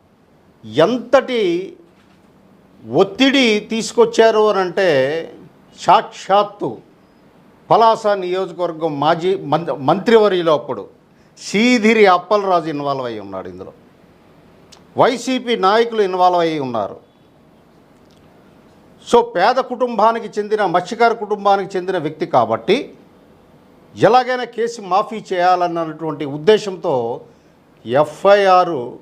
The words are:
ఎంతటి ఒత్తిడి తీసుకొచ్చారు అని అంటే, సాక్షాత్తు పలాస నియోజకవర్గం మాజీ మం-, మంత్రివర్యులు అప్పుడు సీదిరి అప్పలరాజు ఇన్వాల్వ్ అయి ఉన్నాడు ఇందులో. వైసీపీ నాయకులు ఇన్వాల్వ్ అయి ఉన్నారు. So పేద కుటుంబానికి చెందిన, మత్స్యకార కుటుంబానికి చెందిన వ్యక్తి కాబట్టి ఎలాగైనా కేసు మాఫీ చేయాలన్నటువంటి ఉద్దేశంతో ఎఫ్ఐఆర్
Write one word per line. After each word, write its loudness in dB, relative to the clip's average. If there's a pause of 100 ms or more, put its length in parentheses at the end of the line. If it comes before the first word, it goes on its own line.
(640)
ఎంతటి 0 (1120)
ఒత్తిడి 2
తీసుకొచ్చారు 2
అని 0
అంటే, 0 (480)
సాక్షాత్తు 0 (920)
పలాస 4
నియోజకవర్గం -4
మాజీ 0
మం-, -4
మంత్రివర్యులు 2
అప్పుడు -4 (500)
సీదిరి 2
అప్పలరాజు 2
ఇన్వాల్వ్ -4
అయి -8
ఉన్నాడు -12
ఇందులో. -16 (1300)
వైసీపీ 0
నాయకులు 2
ఇన్వాల్వ్ 2
అయి 0
ఉన్నారు. -6 (2250)
So 6
పేద 0
కుటుంబానికి -2
చెందిన, -2
మత్స్యకార 0
కుటుంబానికి -2
చెందిన -4
వ్యక్తి -6
కాబట్టి 0 (1040)
ఎలాగైనా 2
కేసు -6
మాఫీ -4
చేయాలన్నటువంటి -2
ఉద్దేశంతో -2 (640)
ఎఫ్ఐఆర్ 2